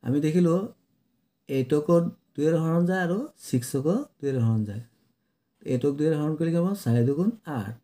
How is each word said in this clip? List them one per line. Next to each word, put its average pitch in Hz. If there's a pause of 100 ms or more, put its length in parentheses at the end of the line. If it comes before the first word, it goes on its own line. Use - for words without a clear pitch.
আমি 131
দেখিলোঁ, 165 (880)
এইটকো 147 (360)
দুইৰে 160
হৰণ 165
যায় 185
আৰু 175 (220)
ছিক্সকো 139 (220)
দুইৰে 135
হৰণ 113
যায়। 104 (800)
এইটক 131
দুইৰে 151
হৰণ 151
কৰিলে 165
কি 170
হ'ব? 175
চাৰি 120
দুগুণ 160 (200)
আঠ। 110